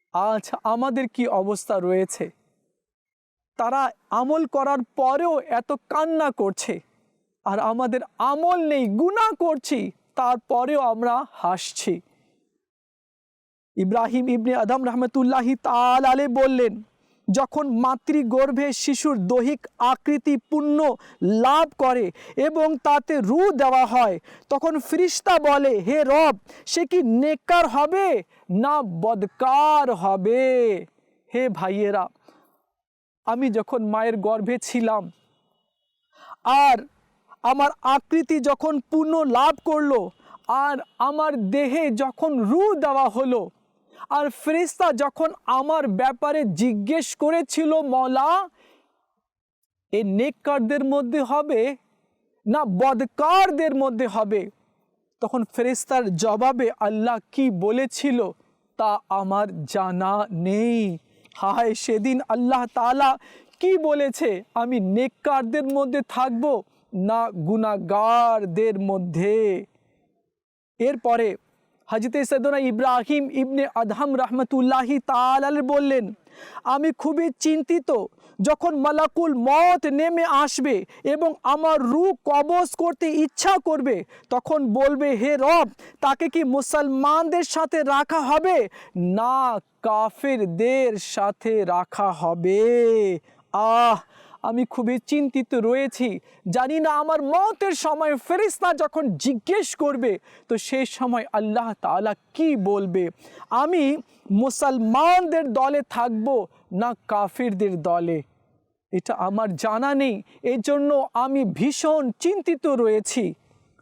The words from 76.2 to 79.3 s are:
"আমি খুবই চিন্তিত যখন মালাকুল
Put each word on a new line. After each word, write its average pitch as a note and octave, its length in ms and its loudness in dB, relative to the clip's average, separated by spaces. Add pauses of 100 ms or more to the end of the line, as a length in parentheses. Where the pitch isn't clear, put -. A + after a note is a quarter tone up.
"আমি C#4+ 280 0
খুবই D#4 460 -2
চিন্তিত D#4 640 0 (380)
যখন D4+ 340 0
মালাকুল D4+ 580 0